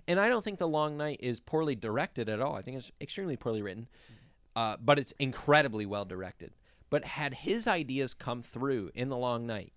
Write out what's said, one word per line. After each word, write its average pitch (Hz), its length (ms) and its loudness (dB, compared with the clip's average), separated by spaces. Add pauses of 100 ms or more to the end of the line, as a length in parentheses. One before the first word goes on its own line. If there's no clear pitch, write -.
and 175 120 4
I 208 80 6
don't 233 160 2
think 196 160 -6
The 175 80 2
Long 151 300 2
Night 147 240 -2
is 123 180 -2
poorly 156 360 2
directed 113 540 -2
at 107 120 0
all. 143 140 -2
I 95 80 -6
think 131 140 -8
it's 123 220 -12
extremely 156 380 -6
poorly 110 240 -2
written, 101 260 -8 (720)
uh, 113 240 0
but 143 180 6
it's - 200 -4
incredibly 135 640 4
well 101 180 -2
directed. 92 480 -10 (400)
But 147 140 2
had 143 280 -4
his 220 320 0
ideas 139 480 0
come 123 300 -6
through 120 500 -2
in 131 160 -2
The 131 80 -2
Long 120 300 0
Night, 107 300 -6